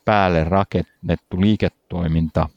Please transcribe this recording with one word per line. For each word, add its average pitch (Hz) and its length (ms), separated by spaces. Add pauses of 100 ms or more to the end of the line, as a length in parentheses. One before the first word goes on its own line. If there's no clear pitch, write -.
päälle 92 400
rakennettu 90 960
liiketoiminta 85 1160